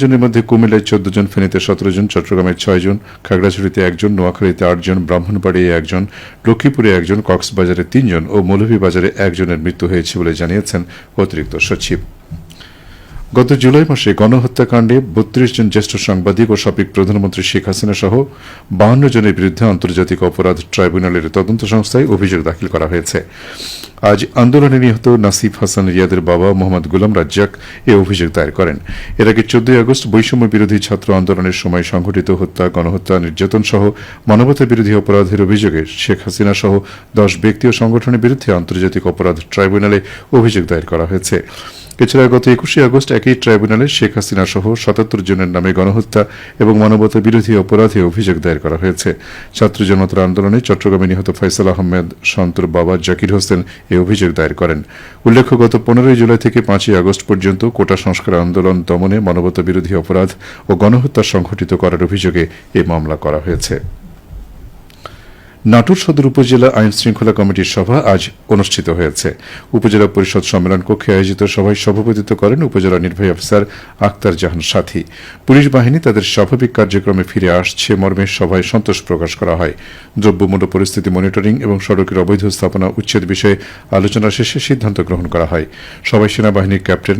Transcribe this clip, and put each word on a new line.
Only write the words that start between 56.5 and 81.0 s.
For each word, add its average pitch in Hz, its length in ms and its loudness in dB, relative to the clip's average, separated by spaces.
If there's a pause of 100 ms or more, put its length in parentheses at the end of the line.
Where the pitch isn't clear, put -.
পাঁচই 101 320 2
আগস্ট 92 260 0
পর্যন্ত 95 360 0 (140)
কোটা 95 280 0
সংস্কার 90 400 -2
আন্দোলন 92 320 0 (120)
দমনে, 92 320 0
মানবতা 90 420 0
বিরোধী 90 300 -2 (100)
অপরাধ 92 280 0 (380)
ও 101 40 2 (100)
গণহত্যা 123 400 2 (100)
সংঘটিত 92 400 -2 (100)
করার 87 240 0
অভিযোগে 90 380 -2 (340)
এ - 20 4 (100)
মামলা 78 260 -2
করা 76 260 -4
হয়েছে। 85 340 -4 (1900)
নাটোর 117 400 4
সদর 143 260 2
উপজেলা 127 380 4 (100)
আইন 107 200 2
শৃঙ্খলা 110 340 0
কমিটির 98 420 0
সভা 113 240 0 (140)
আজ 92 100 2 (320)
অনুষ্ঠিত - 340 -2 (100)
হয়েছে। 78 300 -2 (440)
উপজেলা 104 420 4
পরিষদ 95 380 0
সম্মেলন 92 360 0
কক্ষে - 280 -2
আয়োজিত 95 240 0 (140)
সভায় 101 300 0
সভাপতিত্ব 107 480 0 (100)
করেন 113 160 2 (100)
উপজেলা 92 300 2
নির্বাহী 90 340 -2
অফিসার 101 300 0 (380)
আক্তার 101 400 0
জাহান 85 200 -4 (100)
সাথী। 87 320 -4 (420)
পুলিশ 143 300 4
বাহিনী 131 320 4
তাদের 104 260 2
স্বাভাবিক 117 460 0
কার্যক্রমে 95 520 0
ফিরে 92 180 0 (120)
আসছে - 300 -6 (100)
মর্মে 98 240 0 (120)
সভায় 90 340 0
সন্তোষ 107 280 -2 (100)
প্রকাশ 82 320 -4
করা 85 160 0
হয়। 82 180 -2 (440)
দ্রব্যমূল্য 95 460 2 (100)
পরিস্থিতি 95 360 -2